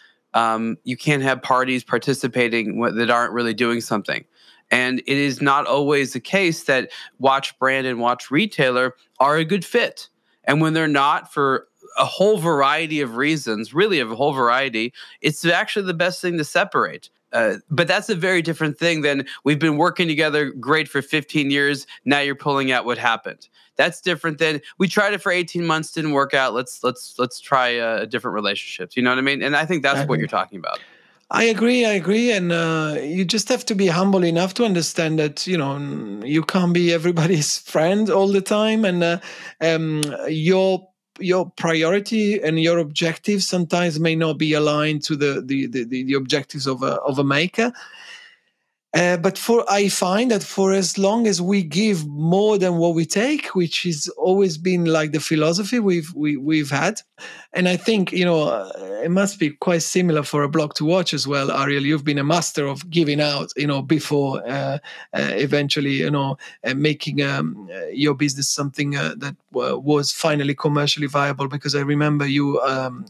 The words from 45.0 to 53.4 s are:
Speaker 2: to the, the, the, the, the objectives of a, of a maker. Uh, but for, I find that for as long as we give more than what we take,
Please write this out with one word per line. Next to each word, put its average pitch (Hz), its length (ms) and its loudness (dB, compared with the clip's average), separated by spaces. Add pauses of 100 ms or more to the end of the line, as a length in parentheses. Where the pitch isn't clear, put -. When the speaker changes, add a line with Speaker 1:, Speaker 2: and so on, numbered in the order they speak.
Speaker 2:
to 156 120 -2
the, 143 300 0
the, 135 220 -2
the, 120 180 -4
the, 127 180 -4
the 135 120 -2
objectives 135 520 -4
of 131 160 -2
a, 139 200 0
of 139 140 -2
a 143 60 2
maker. 180 480 0 (1200)
Uh, 175 220 4
but 180 220 -2
for, 233 320 2
I 202 180 2
find 202 440 0
that 190 120 0
for 190 300 0
as 196 240 0
long 208 280 2
as 185 160 0
we 190 220 2
give 175 440 0
more 180 500 2
than 180 180 0
what 170 180 2
we 165 120 0
take, 269 500 -2